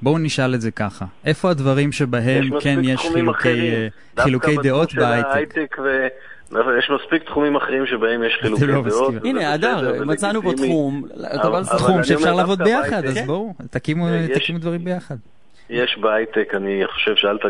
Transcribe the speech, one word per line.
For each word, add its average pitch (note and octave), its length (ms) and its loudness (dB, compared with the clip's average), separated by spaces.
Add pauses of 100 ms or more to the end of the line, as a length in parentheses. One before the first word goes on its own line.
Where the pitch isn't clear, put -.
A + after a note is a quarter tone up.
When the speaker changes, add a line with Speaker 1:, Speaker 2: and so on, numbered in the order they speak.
Speaker 1:
בואו C#3+ 160 2
נשאל C#3 380 0
את A#2+ 60 -2
זה A2+ 100 -2
ככה. G2+ 340 -6 (200)
איפה D#3 240 0
הדברים C#3 420 2
שבהם B2 520 0
Speaker 2:
יש C#3 200 -2
Speaker 1:
כן C#3+ 160 2
Speaker 2:
מספיק C3 140 2
Speaker 1:
יש B2+ 120 -2
Speaker 2:
תחומים E3 80 -2 (200)
Speaker 1:
חילוקי, - 60 -6
Speaker 2:
אחרים. A#2+ 340 0
Speaker 1:
אה, A2+ 140 -2 (280)
Speaker 2:
דווקא A#2+ 80 2
Speaker 1:
חילוקי B2+ 240 2
Speaker 2:
בתחום D3 160 2
Speaker 1:
דעות C#3 260 2
Speaker 2:
של - 100 -2
Speaker 1:
בהייטק? A#2 280 2
Speaker 2:
ההייטק D3 560 -2
ו-, C3 240 0 (720)
יש C3+ 120 0 (100)
מספיק D#3+ 220 -2
תחומים D3 320 0
אחרים C3 300 0
שבהם A#2 380 0
יש A#2 160 0
Speaker 1:
אתם - 40 -6
Speaker 2:
חילוקי A2+ 220 2
Speaker 1:
לא C#3 80 2
Speaker 2:
דעות, C3+ 120 0 (280)
Speaker 1:
מסכימים. A2+ 40 -4
Speaker 2:
וזה A3+ 120 -4
Speaker 3:
הנה, D#3+ 280 0
Speaker 2:
בסדר, G#3+ 200 0
Speaker 3:
הדר, B2+ 220 -2
Speaker 2:
זה C3+ 60 -4
Speaker 3:
מצאנו G3+ 360 -2
פה F3+ 80 -4
Speaker 2:
לגיטימי. C3+ 200 0
Speaker 3:
תחום, C#3+ 340 0 (100)
Speaker 2:
אבל, - 120 -12 (140)
Speaker 3:
אבל G#2+ 160 2
Speaker 2:
אבל F3+ 80 0 (140)
Speaker 1:
תחום - 200 4
Speaker 2:
אני - 60 2
Speaker 1:
שאפשר D3 260 2
Speaker 2:
אומר F3 80 2
Speaker 1:
לעבוד F#3 200 2
Speaker 2:
דווקא G3 140 4 (100)
Speaker 1:
ביחד, A3+ 220 -2
Speaker 2:
בהייטק, C3 180 -2
Speaker 1:
אז B2 60 -6
בואו, F#3+ 260 -4 (160)
תקימו, D#3+ 380 -2
Speaker 2:
אה, E3+ 80 0 (140)
יש, C3+ 80 2
Speaker 1:
תקימו E3+ 220 -4
דברים E3+ 240 -4
ביחד. F3 320 -6 (540)
Speaker 2:
יש A#2+ 320 0
בהייטק, A2 520 0
אני G2 340 0
חושב, - 280 -2
שאלת G2+ 340 2